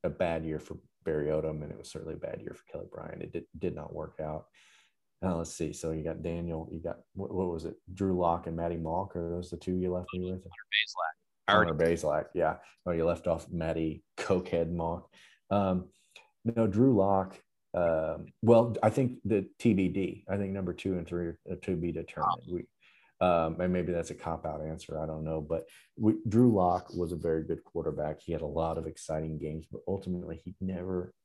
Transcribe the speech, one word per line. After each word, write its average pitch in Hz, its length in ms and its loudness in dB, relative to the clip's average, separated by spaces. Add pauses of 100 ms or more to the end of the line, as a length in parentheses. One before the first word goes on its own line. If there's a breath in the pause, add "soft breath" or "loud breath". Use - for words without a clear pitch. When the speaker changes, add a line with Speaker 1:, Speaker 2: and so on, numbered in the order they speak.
Speaker 1:
a 90 60 0
bad 82 340 0
year 78 160 -4
for - 160 -14 (280)
Barry 76 240 0
Odom, 78 340 0
and 73 100 -10
it - 60 -12
was - 120 -16
certainly - 240 -10
a - 40 -10
bad - 220 -8
year - 140 -10
for - 160 -20
Kelly - 220 -10
Bryant. - 300 -10
It - 100 -10
did, 85 120 -6 (140)
did 87 160 -2
not 78 200 -10
work 78 280 -10
out. 76 240 -6 (800 soft breath)
Uh, 92 120 0
let's 82 180 -4
see. 80 180 -4
So 80 200 -4
you 78 120 -4
got 80 180 -4
Daniel, 82 480 -4
you 82 100 -8
got, - 180 -6 (160)
what, - 200 -6
what 92 140 2
was 82 160 -4
it? 82 120 -8 (160)
Drew 92 260 2
Lock 85 280 4
and 82 100 -4
Matty 85 200 0
Mock. 82 400 -2
Are 85 140 -2
those 87 200 -4
the 87 60 -6
two 92 200 -2
you 90 160 0
left 90 200 -4
me 90 80 -4
with? 90 220 -4
Speaker 2:
Connor - 280 -20
Bazelak. 95 440 0 (320)
I 98 60 6
already 104 200 8
Speaker 1:
Connor 78 120 4
Bazelak, 78 400 2 (100)
yeah. 80 220 2 (300 loud breath)
Oh, 90 60 0
you 82 120 2
left 85 220 0
off 85 240 0
Matty 82 520 -2 (160)
Cokehead 87 540 0
Mock. 85 360 -2 (420 soft breath)
Um, 95 380 2 (560 soft breath)
no, 117 220 2
Drew 113 300 6
Lock. 95 420 4 (360)
Um, 80 520 0 (140)
well, 117 420 8
I 110 80 6
think 127 340 0
the 101 240 2 (100)
T 113 160 4
B 95 140 4
D. 92 420 -4
I 95 60 0
think 98 160 -2
number 95 200 -4
two 95 240 -2
and 85 100 -4
three 87 260 -4 (180)
are 87 120 -4
to 92 140 -2
be 85 140 -2
determined. 80 580 -2
Speaker 2:
Oh. 87 60 -4
Speaker 1:
We, 87 120 -6 (540 soft breath)
um, 85 400 4
and 90 120 2
maybe 90 200 0
that's 85 180 -2
a - 40 -6
cop-out 80 480 -6
answer. 78 380 -6
I 80 60 -4
don't 78 180 -6
know. 78 160 -2
But 78 240 -2 (320 soft breath)
we, 107 180 6 (140)
Drew 117 260 8
Lock 90 400 4
was 87 180 -2
a 87 40 -4
very 80 280 0
good 80 200 -4
quarterback. 78 560 -4
He - 120 -6
had 78 100 -2
a 78 40 -4
lot 80 300 0
of 80 100 -6
exciting 78 520 -6
games, 78 320 -6
but - 180 -12
ultimately 90 560 -6
he 92 160 -12
never 92 540 -4 (100)